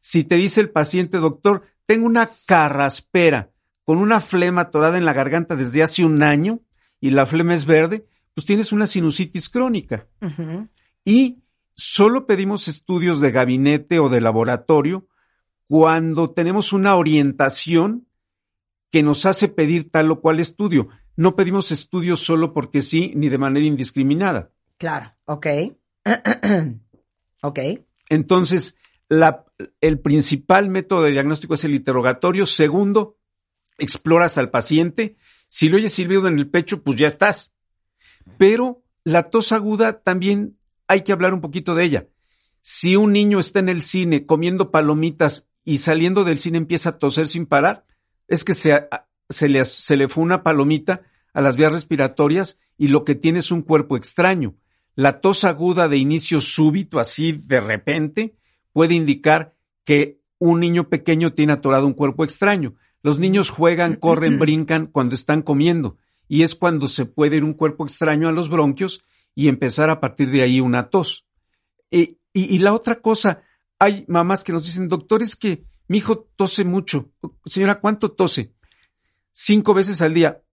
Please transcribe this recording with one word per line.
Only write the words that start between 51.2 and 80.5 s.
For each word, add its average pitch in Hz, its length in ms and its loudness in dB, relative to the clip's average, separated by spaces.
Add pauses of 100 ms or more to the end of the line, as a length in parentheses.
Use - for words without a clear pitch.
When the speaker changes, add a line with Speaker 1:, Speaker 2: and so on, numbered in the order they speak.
Speaker 1:
a 143 80 -4
las 135 160 2
vías 151 160 4
respiratorias 151 880 -2 (180)
y 147 120 0
lo 143 160 2
que 147 100 0
tiene 165 240 0
es - 120 -4
un 170 120 -2
cuerpo 151 340 0
extraño. 170 600 -2 (400)
La 135 240 2
tos 196 240 0
aguda 175 440 0
de 143 80 0
inicio 151 440 -2
súbito, 156 580 0
así 156 340 -4
de 135 280 -2
repente, 151 760 -6 (380)
puede 165 220 2
indicar 156 600 0 (300)
que 147 360 0 (180)
un 170 220 2
niño 170 280 0
pequeño 160 440 -2
tiene 151 220 2
atorado 139 320 0
un 135 80 0
cuerpo 143 300 -2
extraño. 170 500 -2 (280)
Los 147 160 0
niños 190 320 0
juegan, 170 440 0
corren, 156 440 2
Speaker 2:
<clears throat> - 20 0
Speaker 1:
brincan 160 480 0
cuando 127 260 -2
están 151 280 -2
comiendo 151 540 0 (320)
y 151 140 2
es 165 140 0
cuando 160 320 -2
se 135 180 -4
puede 147 300 0
ir 151 80 0
un 156 100 -4
cuerpo 151 300 -4
extraño 156 440 -2
a 160 40 -2
los 160 180 -4
bronquios 160 520 -2 (320)
y 143 140 2
empezar 139 420 0
a 156 100 -2
partir 131 300 -4
de 135 120 2
ahí 127 180 2
una 123 300 -2
tos. - 340 -2 (680)
Eh, 170 240 0 (160)
y, 190 220 -2
y 180 40 2
la 202 160 4
otra 233 260 -4
cosa, 214 420 -2 (360)
hay 202 300 0
mamás 180 360 0
que 180 80 -8
nos 165 120 -4
dicen, 175 240 -6
"Doctor, 185 340 -2
es 220 140 -6
que 190 280 -6 (240)
mi 208 100 0
hijo 220 380 -4
tose 190 280 -2
mucho". 180 460 -4 (360)
"Señora, 196 340 0
¿cuánto 208 320 -2
tose?". - 400 -2 (800)
"Cinco 208 400 2
veces 190 300 0
al 160 120 0
día". 160 280 0 (100)